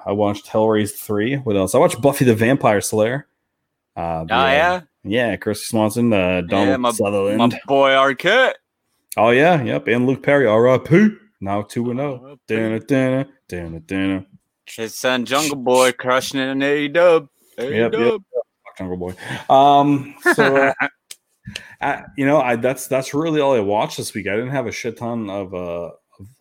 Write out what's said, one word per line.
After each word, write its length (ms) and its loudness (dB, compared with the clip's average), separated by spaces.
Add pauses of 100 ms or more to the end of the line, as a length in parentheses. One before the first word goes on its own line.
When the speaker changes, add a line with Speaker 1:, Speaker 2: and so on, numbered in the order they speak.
Speaker 1:
I 80 -4
watched 340 -2
Hellraiser 500 0
three. 380 -4
What 220 -4
else? 180 0
I 40 4
watched 220 0
Buffy 240 2
the 100 6
Vampire 460 2
Slayer. 460 -2 (680)
Uh, 280 -6
the, 100 -6
Speaker 2:
Oh, 60 2
Speaker 1:
uh, 120 2
Speaker 2:
yeah? 300 2 (220)
Speaker 1:
yeah, 320 0
Kirsty 300 -6
Swanson, 480 0
uh, 280 2
Donald 280 0
Speaker 2:
Yeah, 80 2
my, 140 0
Speaker 1:
Sutherland. 460 0
Speaker 2:
my 300 2
boy 240 4
Arquette. 640 2 (640)
Speaker 1:
Oh, 140 4
yeah, 300 4
yep, 260 -4
and 200 2
Luke 160 -2
Perry, 240 2
R 220 4
I 80 4
P. 320 4 (320)
Now 220 -4
two 280 -6
and 80 -6
oh. 240 -8
Speaker 2:
R 80 -20
I 40 -20 (120)
P. 80 -4
Speaker 1:
Dun, 320 -2
dun, 380 0 (240)
dun, 240 -10
dun, 120 -14
dun. 400 -4 (400)
Speaker 2:
His 300 -10
son 300 -2
Jungle 320 -2
Boy 340 4
crushing 480 -2
it 80 -2
in 140 -4
A 220 0
E 40 -2
W. 400 4 (300)
Speaker 1:
Yep, 140 -6
yep. 220 0
Speaker 2:
A 40 -2
E 20 0
W. 200 0 (460)
Speaker 1:
Fuck 120 -20
Jungle 200 -8
Boy. 160 -8 (400)
Um, 640 4 (180)
so, 220 2
uh, 240 2
Speaker 2:
<laughs> 1000 -14
Speaker 1:
I, 220 -6 (140)
you 80 0
know, 160 4
I, 140 0
that's, 320 -4
that's 260 -4
really 280 -2
all 120 2
I 60 2
watched 380 -2
this 160 -10
week. 140 -8
I 80 -4
didn't 160 -4
have 160 -4
a 40 -8
shit 260 -8
ton 320 -6
of, 240 -10
uh, 360 -8 (300)
of, 80 -20 (140)